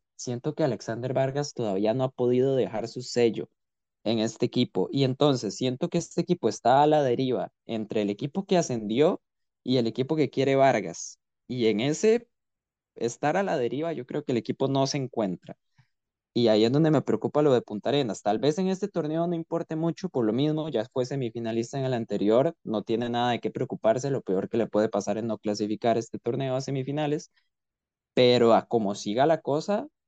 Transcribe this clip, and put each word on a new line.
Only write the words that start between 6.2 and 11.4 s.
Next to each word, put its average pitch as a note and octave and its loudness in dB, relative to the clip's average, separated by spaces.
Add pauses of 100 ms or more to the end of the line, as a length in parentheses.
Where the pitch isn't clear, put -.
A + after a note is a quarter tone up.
equipo E3+ 0
está C3 4
a D3+ 6
la D3+ 4
deriva A#2+ 0 (140)
entre A2 -4
el G#2 0
equipo C#3 -6
que F#3 2
ascendió B2+ 0 (420)
y B2+ 2
el A#2 2
equipo C3 -2
que D3+ 0
quiere C3+ 0
Vargas. - 0 (280)